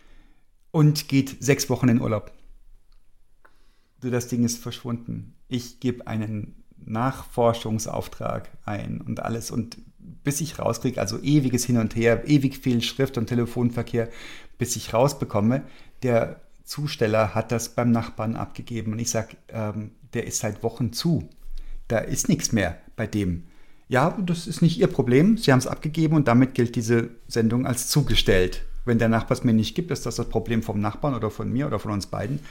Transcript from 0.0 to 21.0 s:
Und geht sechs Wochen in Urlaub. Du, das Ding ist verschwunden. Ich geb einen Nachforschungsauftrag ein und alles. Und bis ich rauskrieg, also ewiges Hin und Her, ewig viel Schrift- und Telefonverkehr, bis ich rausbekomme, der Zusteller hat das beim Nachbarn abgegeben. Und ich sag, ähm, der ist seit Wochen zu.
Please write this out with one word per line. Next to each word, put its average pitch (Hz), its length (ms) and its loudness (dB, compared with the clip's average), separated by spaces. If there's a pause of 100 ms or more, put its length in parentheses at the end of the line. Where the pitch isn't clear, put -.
Und 151 360 4
geht 135 320 2
sechs 135 300 2
Wochen 123 180 2
in 117 120 6
Urlaub. 107 320 -2 (1700)
Du, 127 100 -4
das 123 180 -2
Ding 120 160 2
ist 117 180 -2
verschwunden. 117 720 -8 (140)
Ich - 320 -6
geb 120 260 -2
einen 110 560 -6 (220)
Nachforschungsauftrag 113 1700 -2 (140)
ein 110 360 -6
und 117 200 -6
alles. 113 300 -6
Und - 280 -6 (440)
bis 143 180 -2
ich - 180 -6
rauskrieg, - 400 -2
also 107 220 -2
ewiges 127 440 4
Hin 123 140 2
und 110 180 0
Her, 117 320 4
ewig 139 300 4
viel 120 240 0
Schrift- - 360 -2
und 110 80 0
Telefonverkehr, 120 840 0 (500)
bis 120 180 -2
ich - 160 -8
rausbekomme, 123 720 2 (400)
der 120 380 0 (240)
Zusteller 110 720 0
hat 113 180 -2
das 117 180 -2
beim 120 200 2
Nachbarn 113 460 0
abgegeben. 107 560 -8
Und 113 60 -6
ich 117 120 -4
sag, - 260 -4 (120)
ähm, 107 440 -6 (200)
der 117 140 -4
ist - 140 -6
seit 107 220 -6
Wochen 117 300 -2
zu. - 360 -2 (600)